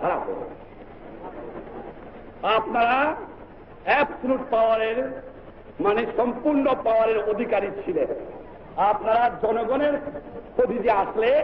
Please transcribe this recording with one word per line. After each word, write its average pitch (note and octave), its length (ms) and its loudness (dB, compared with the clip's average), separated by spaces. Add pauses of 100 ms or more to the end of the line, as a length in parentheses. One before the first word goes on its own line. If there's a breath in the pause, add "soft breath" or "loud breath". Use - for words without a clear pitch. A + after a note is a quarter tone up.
খারাপ D#3+ 240 0
হয়ে F#2+ 100 -4
গেছে। - 220 -10 (1900)
আপনারা B3 500 2 (880)
অ্যাবসলিউট C4 680 0
পাওয়ারের, A3+ 460 2 (840)
মানে G#3 220 2 (160)
সম্পূর্ণ C4+ 480 2 (180)
পাওয়ারের A3 400 4
অধিকারী G#3+ 460 0 (160)
ছিলেন। D#3 240 0 (680)
আপনারা G#3+ 460 4 (180)
জনগণের A#3 540 2 (600)
প্রতিনিধি A3+ 340 4
আসলে G#3+ 420 4 (120)